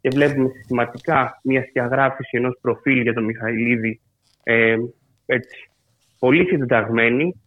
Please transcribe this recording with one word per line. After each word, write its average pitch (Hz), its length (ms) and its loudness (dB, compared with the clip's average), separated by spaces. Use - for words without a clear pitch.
Και - 80 0
βλέπουμε 135 400 2
συστηματικά 127 920 -4
μια 131 260 0
σκιαγράφηση 131 680 -2
ενός 123 240 -2
προφίλ 127 400 0
για 117 140 0
τον 113 100 -2
Μιχαηλίδη, 113 760 -2
ε, 113 340 2
έτσι, - 440 -6
πολύ 139 260 4
συντεταγμένη 123 920 0